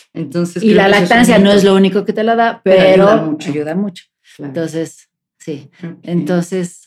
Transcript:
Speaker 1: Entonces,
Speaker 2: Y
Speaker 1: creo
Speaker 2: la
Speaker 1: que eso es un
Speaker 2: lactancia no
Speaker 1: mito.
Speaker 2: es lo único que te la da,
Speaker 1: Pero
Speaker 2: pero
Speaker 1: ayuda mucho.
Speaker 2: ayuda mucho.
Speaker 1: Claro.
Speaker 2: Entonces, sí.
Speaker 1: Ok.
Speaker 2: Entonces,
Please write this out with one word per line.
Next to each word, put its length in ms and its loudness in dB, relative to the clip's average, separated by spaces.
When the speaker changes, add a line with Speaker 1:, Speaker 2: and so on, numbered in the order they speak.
Speaker 1:
Entonces, 500 -6
Speaker 2:
Y 80 4
Speaker 1:
creo 60 4
Speaker 2:
la 60 2
Speaker 1:
que 60 2
eso 60 2
es 60 2
un 60 -2
Speaker 2:
lactancia 300 4
no 60 4
Speaker 1:
mito. 140 4
Speaker 2:
es 60 2
lo 120 4
único 280 0
que 80 -6
te 120 -4
la 120 0
da, 280 -2
Speaker 1:
Pero 120 4
Speaker 2:
pero 320 4
Speaker 1:
ayuda 160 2
mucho. 260 -8
Speaker 2:
ayuda 240 -6
mucho. 300 -8
Speaker 1:
Claro. 140 -14
Speaker 2:
Entonces, 580 -8
sí. 300 -14
Speaker 1:
Ok. 220 -16
Speaker 2:
Entonces, 840 -4